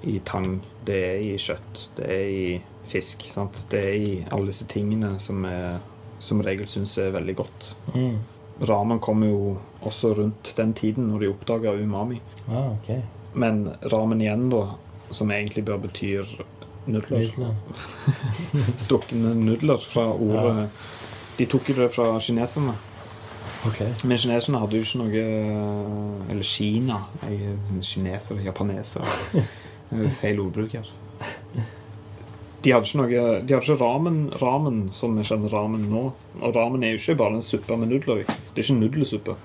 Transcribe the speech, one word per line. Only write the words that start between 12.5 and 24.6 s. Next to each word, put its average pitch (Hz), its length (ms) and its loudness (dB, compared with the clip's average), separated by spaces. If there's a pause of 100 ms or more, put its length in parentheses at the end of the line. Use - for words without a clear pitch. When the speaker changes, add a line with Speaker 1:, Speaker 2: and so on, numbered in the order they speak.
Speaker 2:
ok. 131 240 -2 (320)
Speaker 1:
Men 110 480 2
ramen 110 380 4
igjen 107 300 2
da, 101 240 2 (360)
som 107 200 -2
egentlig 104 340 -2
bør 104 140 -2
betyr 98 460 -2 (600)
nudler. 110 500 2
Speaker 2:
Nudler. 117 180 -2 (580)
Speaker 1:
<laughs> 123 680 0
Stukne 117 560 2
nudler 117 440 4
fra 117 340 2
ordet. 110 440 4
Speaker 2:
Ja. 104 100 0 (680)
Speaker 1:
De 127 100 4
tok 131 220 2
jo 139 60 2
det 123 180 4
fra 120 140 4 (140)
kineserne. 120 540 0 (920)
Speaker 2:
Ok. 107 140 0 (240)
Speaker 1:
Men 123 140 4
kineserne 120 400 2
hadde 107 200 2